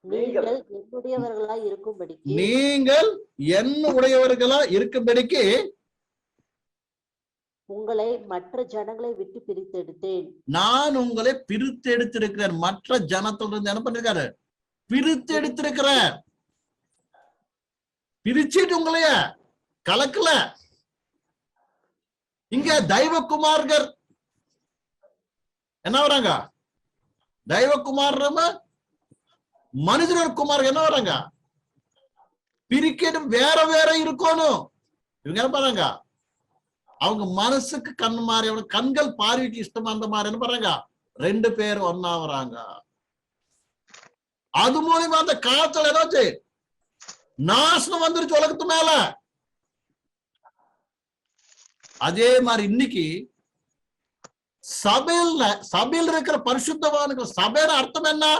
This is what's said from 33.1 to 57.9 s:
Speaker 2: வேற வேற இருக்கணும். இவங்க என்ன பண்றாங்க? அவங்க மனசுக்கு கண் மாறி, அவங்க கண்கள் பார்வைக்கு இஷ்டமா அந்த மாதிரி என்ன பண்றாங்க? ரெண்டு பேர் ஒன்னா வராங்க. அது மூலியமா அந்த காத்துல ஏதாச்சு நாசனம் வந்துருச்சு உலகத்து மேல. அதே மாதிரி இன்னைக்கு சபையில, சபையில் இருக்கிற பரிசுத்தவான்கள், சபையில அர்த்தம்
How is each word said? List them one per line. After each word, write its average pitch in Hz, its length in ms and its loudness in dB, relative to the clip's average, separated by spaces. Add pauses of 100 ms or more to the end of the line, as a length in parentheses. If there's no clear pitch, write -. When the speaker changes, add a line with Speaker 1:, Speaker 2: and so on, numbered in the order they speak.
Speaker 2:
வேற 302 220 4 (180)
வேற 311 140 6 (120)
இருக்கணும். 311 580 2 (640)
இவங்க 175 180 -6
என்ன 262 100 0
பண்றாங்க? 254 320 0 (1200)
அவங்க 208 200 0 (140)
மனசுக்கு 254 520 -2 (120)
கண் 233 240 -2
மாறி, 226 220 0
அவங்க 220 140 -6 (120)
கண்கள் 262 340 0 (100)
பார்வைக்கு 233 440 -2
இஷ்டமா 220 320 -8
அந்த 214 180 -6
மாதிரி 208 180 -2
என்ன 226 120 -8
பண்றாங்க? 233 280 -2 (540)
ரெண்டு 220 320 0
பேர் 208 220 -2 (100)
ஒன்னா 175 240 -4 (100)
வராங்க. 135 340 -6 (2000)
அது 254 320 4
மூலியமா 330 360 2
அந்த 320 120 0 (120)
காத்துல 311 440 2
ஏதாச்சு 320 320 2 (1300)
நாசனம் 330 540 2
வந்துருச்சு 320 340 2
உலகத்து 311 340 0
மேல. 320 180 4 (3250)
அதே 220 240 4 (160)
மாதிரி 220 240 2
இன்னைக்கு 226 340 0 (1800)
சபையில, 320 580 2 (320)
சபையில் 320 380 0
இருக்கிற 302 260 -2 (100)
பரிசுத்தவான்கள், 285 920 -2
சபையில 294 420 2
அர்த்தம் 311 300 -2